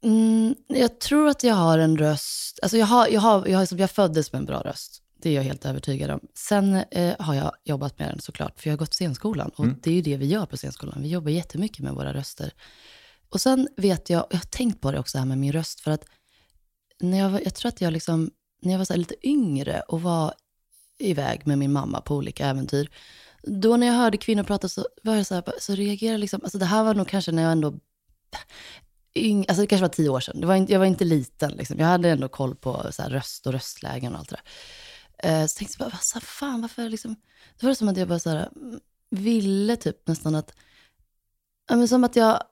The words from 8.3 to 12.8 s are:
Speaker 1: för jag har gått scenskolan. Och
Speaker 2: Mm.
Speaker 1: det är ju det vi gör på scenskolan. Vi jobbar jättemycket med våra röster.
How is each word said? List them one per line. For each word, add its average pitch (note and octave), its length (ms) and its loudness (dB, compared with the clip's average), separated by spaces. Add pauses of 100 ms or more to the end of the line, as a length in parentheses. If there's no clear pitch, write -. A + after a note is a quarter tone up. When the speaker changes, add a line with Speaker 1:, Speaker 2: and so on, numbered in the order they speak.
Speaker 1:
för - 80 -4
jag D3+ 40 0
har D3+ 40 -2
gått D#3 160 -4
scenskolan. F3+ 640 -4
Och - 100 -2
Speaker 2:
Mm. C3 160 0
Speaker 1:
det - 80 -2
är D#3+ 60 4
ju F3+ 60 2
det D3 160 -2
vi C3+ 80 -4
gör F#3 200 0
på - 120 -12
scenskolan. C#3 440 -10
Vi C#3+ 80 -6
jobbar D#3+ 220 -2
jättemycket F3+ 480 -4
med C3+ 140 -6
våra C3+ 200 -6
röster. C#3 380 -8 (800)